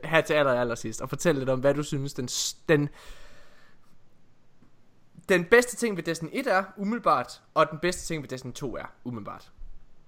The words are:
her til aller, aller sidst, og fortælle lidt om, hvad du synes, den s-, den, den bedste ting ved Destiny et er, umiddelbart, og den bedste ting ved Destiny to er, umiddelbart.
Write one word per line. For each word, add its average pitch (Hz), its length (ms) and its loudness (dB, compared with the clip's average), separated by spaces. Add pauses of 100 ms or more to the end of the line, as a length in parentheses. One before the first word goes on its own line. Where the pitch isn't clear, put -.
her 156 180 4
til 160 120 0
aller, 139 280 4
aller 120 140 0
sidst, 113 260 -8
og 131 80 -8
fortælle 143 300 2
lidt 131 100 -2
om, 131 100 2
hvad 139 140 4
du 147 100 0
synes, 139 300 -4
den 123 140 -6
s-, - 280 -4 (140)
den, 147 200 6 (2500)
den 180 160 4
bedste 240 300 6
ting 214 220 -2
ved 165 60 -8
Destiny 165 300 -4
et 269 140 -4
er, 190 160 2 (140)
umiddelbart, 196 640 0 (120)
og 156 180 4
den 160 80 -8
bedste 175 280 -2
ting 160 160 -4
ved - 60 -14
Destiny 127 240 -8
to 117 240 -6
er, 69 80 -8 (180)
umiddelbart. 110 480 -10 (560)